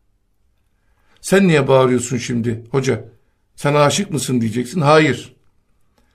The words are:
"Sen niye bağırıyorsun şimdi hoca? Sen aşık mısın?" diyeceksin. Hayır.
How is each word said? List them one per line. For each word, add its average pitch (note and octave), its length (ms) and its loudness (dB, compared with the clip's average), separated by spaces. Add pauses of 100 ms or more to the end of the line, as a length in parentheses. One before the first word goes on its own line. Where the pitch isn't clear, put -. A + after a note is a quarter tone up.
(1200)
"Sen F#3+ 280 2
niye D3 200 2
bağırıyorsun B2+ 500 2
şimdi A#2 520 -6
hoca? C3 340 -2 (520)
Sen D3 180 -2
aşık D3 360 2
mısın?" B2+ 300 -4
diyeceksin. A#2 400 -4
Hayır. D3 540 2 (800)